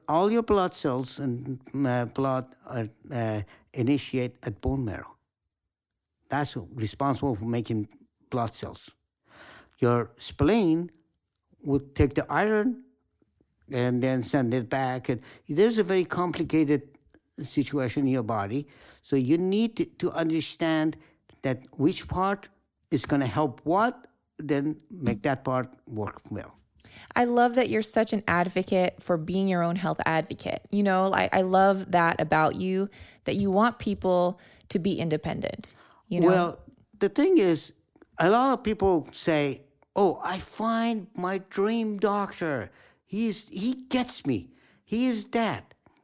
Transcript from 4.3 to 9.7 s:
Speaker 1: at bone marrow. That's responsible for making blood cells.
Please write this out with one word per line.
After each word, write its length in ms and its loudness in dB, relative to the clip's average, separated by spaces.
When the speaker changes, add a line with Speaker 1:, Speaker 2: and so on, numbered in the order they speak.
Speaker 1:
at 180 -8
bone 240 -2
marrow. 240 -8
That's 280 -4
responsible 600 -2
for 80 -8
making 440 -2
blood 240 -4
cells. 360 -14